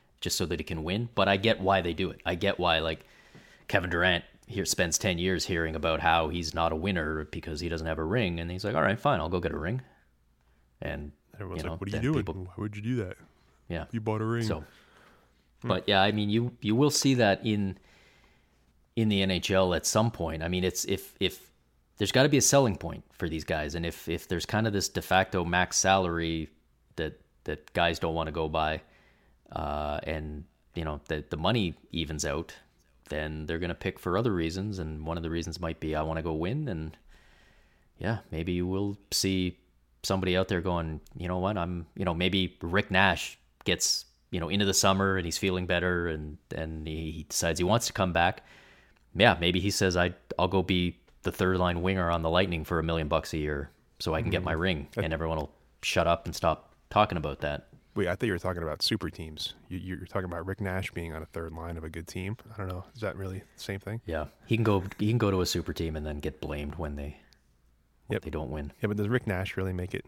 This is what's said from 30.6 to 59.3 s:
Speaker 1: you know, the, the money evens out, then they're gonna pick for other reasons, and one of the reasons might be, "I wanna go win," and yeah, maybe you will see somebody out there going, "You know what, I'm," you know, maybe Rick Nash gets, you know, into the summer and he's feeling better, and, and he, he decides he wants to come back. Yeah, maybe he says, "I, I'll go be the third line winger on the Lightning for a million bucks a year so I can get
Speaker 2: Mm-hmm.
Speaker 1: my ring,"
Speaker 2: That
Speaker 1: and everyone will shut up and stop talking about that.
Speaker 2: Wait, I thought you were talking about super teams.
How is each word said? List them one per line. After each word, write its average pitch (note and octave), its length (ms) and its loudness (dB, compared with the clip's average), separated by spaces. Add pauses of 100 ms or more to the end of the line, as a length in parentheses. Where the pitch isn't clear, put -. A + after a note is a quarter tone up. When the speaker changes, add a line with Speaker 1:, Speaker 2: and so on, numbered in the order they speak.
Speaker 1:
you E2+ 100 -4
know, D2+ 220 -6
the, D2+ 220 -4
the D#2+ 80 -6
money F2+ 380 0 (160)
evens D#2 340 -4
out, D2 280 -4 (560)
then D#2 360 -6
they're E2 140 -4
gonna F2 160 -4
pick - 240 -6
for F2+ 180 0
other A2+ 160 2
reasons, F#2 460 -2
and D#2 260 -6
one E2 120 -4
of E2+ 60 -6
the E2 60 -4
reasons E2+ 300 -4
might E2 200 -4
be, D#2 160 -2
"I D2+ 80 0
wanna D#2+ 200 -2
go D#2+ 100 -2
win," G#2 340 -2
and D#2 280 -6 (1040)
yeah, G#2 220 -4 (120)
maybe E2 220 -2
you F2+ 140 0
will G2+ 300 -2 (140)
see F#2 460 0 (460)
somebody F#2 340 2
out F#2 100 2
there F2+ 140 0
going, E2 400 -2 (160)
"You F2 100 -6
know F2+ 120 -2
what, G2 180 0
I'm," F2 380 -4
you F#2+ 100 -4
know, F2+ 80 2
maybe F2+ 480 0
Rick F2+ 300 0
Nash F#2+ 460 4 (260)
gets, - 420 0 (260)
you F2+ 80 -2
know, E2 100 -2
into G2+ 160 2
the G2 80 4
summer G2 440 4
and F2 80 -2
he's E2 120 -4
feeling F#2 280 0
better, F2 420 2
and, D#2 300 -6 (180)
and D#2+ 320 -6
he, D#2+ 240 -6
he D#2 120 -8
decides E2 360 0
he F2 40 2
wants G#2 240 4
to - 60 -6
come F#2 200 0
back. F2 300 2 (720)
Yeah, G2+ 240 6
maybe F2 200 4
he G2 120 0
says, F#2 260 2
"I, F2 160 4 (260)
I'll F2+ 80 4
go F#2+ 160 2
be F2+ 340 0 (260)
the F2+ 80 -2
third F#2 260 2
line F2 240 2
winger F#2 280 2
on E2+ 120 2
the E2 80 0
Lightning F2 340 2
for E2 160 0
a D#2+ 40 2
million D#2+ 240 0
bucks D#2 260 0
a E2 40 -2
year D2 320 -2 (300)
so E2+ 140 -2
I D#2+ 80 0
can A2 100 -2
get F2 80 2
Speaker 2:
Mm-hmm. F2+ 60 -4
Speaker 1:
my D#2+ 80 0
ring," D#2+ 400 -2
Speaker 2:
That G2+ 120 -2
Speaker 1:
and D#2+ 80 -2
everyone D#2+ 240 -2
will D2+ 140 -4 (320)
shut E2+ 240 2
up E2+ 180 2
and D#2+ 100 -6
stop - 400 0 (140)
talking G#2 280 4
about D2 240 -4
that. D2 260 -4 (280)
Speaker 2:
Wait, F#2+ 140 0
I F2+ 60 0
thought B2+ 100 -2
you G#2+ 80 0
were E2+ 60 -2
talking F2+ 220 -4
about D#2 200 -6
super F#2+ 280 -2
teams. D#2 440 -10 (160)